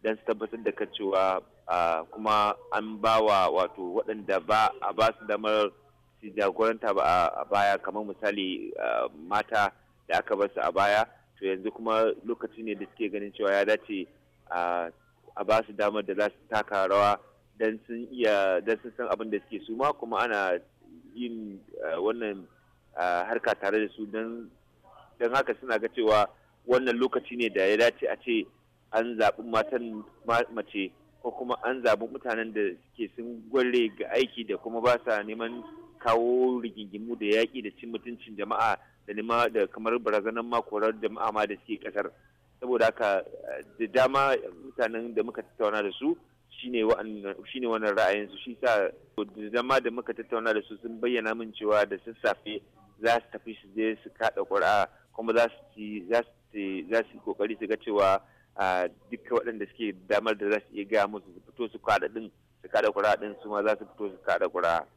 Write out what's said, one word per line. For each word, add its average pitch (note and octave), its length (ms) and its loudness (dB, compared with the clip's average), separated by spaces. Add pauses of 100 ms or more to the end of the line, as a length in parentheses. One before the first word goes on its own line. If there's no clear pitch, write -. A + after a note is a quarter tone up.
don A2 160 0
su - 80 -20
tabbatar A2 380 -4
da G#2 80 0
kan G#2+ 180 -6
cewa, F#2+ 520 0 (260)
ah, E2+ 420 0
kuma G#2+ 440 2 (180)
an G#2+ 260 -6
ba A2 240 4
wa G2+ 280 4
wato F2+ 520 -2
waɗanda G2 440 -2
ba G#2+ 240 4 (120)
a G2 100 -4
ba A2 260 2
su A2 80 -18
damar G#2+ 440 0 (500)
su A2 140 -16
jagoranta G#2+ 600 0
ba F#2 80 2
a, E2 400 2
a - 20 -4
baya, G2+ 340 2
kamar G2 260 -6
misali, G2 680 -4 (100)
ah, A#1 240 0 (220)
mata G#2 420 2 (380)
da E2+ 100 2
aka - 180 0
bar G2 180 2
su - 60 -4
a F2 120 0
baya. G2+ 320 4 (340)
To, G2 80 -6
yanzu F#2+ 260 -2
kuma A2+ 380 2 (160)
lokaci A#2 360 -6
ne G#2+ 120 -4
da G2 120 -10
suke G#2+ 260 -6
ganin G2+ 200 -6
cewa G2+ 200 0
ya G2+ 120 4
dace, G#2 420 -2 (440)
ah, F2 400 -2 (460)
a G2+ 80 -6
ba A2 220 4
su G#2+ 60 -16
damar G#2 300 0
da G2 120 -4
za G#2 160 0
su - 80 -20 (120)
taka G#2 380 0
rawa G2+ 280 6 (420)
don A2 280 0
sun A#2 240 -10
iya, G2+ 500 2
don A2 220 0
sun A2+ 140 -12
san A#2+ 100 -6
abin G#2 240 -4
da G#2 160 -2
suke G#2 180 -10
su A2 120 -8
ma, C#3 160 2
kuma A#2 260 -4
ana G2+ 400 0 (560)
yin, A2+ 460 -8 (260)
ah, D#2+ 140 -4
wannan, G#2+ 420 -2 (540)
ah, F2 300 0
harka A2+ 280 0
tare G#2 320 0
da - 80 -8
su G#2+ 120 -8
don, A2+ 440 -8 (680)
don A#2+ 160 0
haka B2+ 260 2
suna A#2+ 180 -2
ga A2 100 -2
cewa G#2+ 380 4 (400)
wannan B2 320 4
lokaci B2 380 -2
ne A#2+ 120 0
da G2 160 0
ya G#2 120 4
dace A#2 300 2
a G#2+ 100 -2
ce A2+ 300 -2 (460)
an A#2 260 0
zaɓi A2 260 2
matan A2+ 600 -2 (220)
ma-, A#2 260 2
mace G#2 400 -6 (300)
ko A#2+ 100 -4
kuma B2 320 -4
an B2+ 180 -2
zaɓi A2 300 2
mutanen A2+ 400 -4
da G#2+ 80 -2 (340)
suke A2 220 -6
sun A#2 340 -12
gware B2 380 4 (100)
ga G2+ 160 -6
aiki B2 320 0
da G#2 100 -4
kuma A#2 240 -6
ba A#2+ 140 6 (100)
sa G#2+ 180 0
neman A#2 400 -6 (360)
kawo B2 640 4
rigingimu G#2+ 580 -8
da G#2+ 80 -4
yaƙi A2+ 360 2
da G#2 80 -8 (100)
cin A#2 120 -12
mutuncin A2+ 440 -12
jama'a G#2 400 0 (300)
da G#2 80 -10
nema A#2 340 2
da A2 180 2
kamar A2+ 320 -2
barazanar A2 460 0
ma A#2+ 180 0
korar G#2+ 380 0
jama'a A2 320 -4
ma G#2+ 140 0
da G2+ 80 -4 (120)
suke G#2+ 180 -8
ƙasar. G#2 260 -6 (500)
Saboda B2 260 2
haka, G2+ 380 2 (540)
da A2+ 80 -2
dama C3 480 4 (300)
mutanen A#2 500 -2
da G#2+ 80 2
muka A2+ 200 -4
tattauna G#2+ 400 0
da G2+ 160 0
su D#3+ 180 0 (340)
shine B2 340 -2
wa'annan, G#2+ 500 0 (120)
shine B2+ 200 -6
wannan A2 300 0
ra'ayinsu. G2+ 480 2
Shi A#2+ 180 -12
sa G#2+ 280 4 (260)
da G#2+ 340 -6
dama B2+ 300 2
da A#2 100 -2
muka A#2 240 -8
tattauna A2+ 400 -4
da G#2+ 80 0
su G#2+ 200 -14
sun A2+ 180 -10
bayyana A2+ 340 -2
min A2+ 180 -10
cewa G#2 360 2
da G2 160 -4
sassafe G#2+ 560 -4 (420)
za A#2 160 4
su - 140 -6
tafi A2 300 -14
su - 120 -20
je A2 280 0
su - 80 -16
kaɗa A2 360 -2
ƙuri'a, G2 400 2 (260)
kuma A2+ 220 -4
za A#2 140 6
su - 260 -14
ci, G#2+ 360 -10
za A#2 120 2
su - 80 -10 (220)
ci, F#2+ 380 -6
za A2+ 120 2
su - 120 -8
yi G#2+ 120 -20
ƙoƙari G#2 320 -2
su G#2+ 80 -6
ga G#2+ 100 0
cewa, G2 440 2 (360)
ah, F#2 300 2 (240)
duka A#2+ 240 -6
waɗanda A2 360 -2
suke G#2 240 -6 (120)
damar G#2+ 280 2
da G2+ 160 -2
za G#2+ 100 2
su - 160 -20
iya G2+ 80 -6
gaya G2+ 240 2
musu G#2 260 -10
su F2 120 -20
fito A#2 260 -8
su G2+ 60 -14
kaɗa G2+ 320 0
ɗin, A2 200 -10 (320)
su F2+ 60 -20
kaɗa G#2+ 260 2
ƙuri'a G2+ 240 4
ɗin, G#2 240 -6
su A2 60 -12
ma G#2 140 -2
za G#2+ 160 2
su G#2+ 80 -12
fito G#2 240 -8
su F#2 120 -18
kaɗa F2+ 240 0
ƙuri'a. E2+ 400 0 (100)